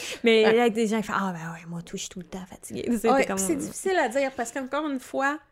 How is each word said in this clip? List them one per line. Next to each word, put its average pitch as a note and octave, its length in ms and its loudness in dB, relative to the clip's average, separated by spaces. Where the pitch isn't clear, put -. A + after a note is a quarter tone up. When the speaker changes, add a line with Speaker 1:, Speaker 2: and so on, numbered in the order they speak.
Speaker 1:
Mais A3 220 6
Speaker 2:
Ouais. A3 100 6
Speaker 1:
là, A#3+ 140 6
des A3+ 180 0
gens, A3 100 0
ils G#3+ 60 -2
font, « - 120 -6
Ah, F#3+ 180 -2
ben E3 200 -8
ouais, E3 140 -14
moi, E3+ 140 -8
tout, F3+ 160 -12
je F#3+ 60 -8
suis - 60 -10
tout - 100 -14
le F3 60 -12
temps F#3 220 -12
fatiguée. » - 380 -10
Tu A#3+ 140 2
sais, A3+ 100 4
Speaker 2:
Ouais, C4+ 120 6
Speaker 1:
t'es - 60 0
comme G3 100 -2
Speaker 2:
puis F#3+ 100 0
c'est D#4+ 80 2
difficile F4+ 420 -2
à D4 120 2
dire C4+ 280 0
parce A#3 140 -6
qu'encore C#4 360 -4
une C#4 120 -2
fois C#4 400 -2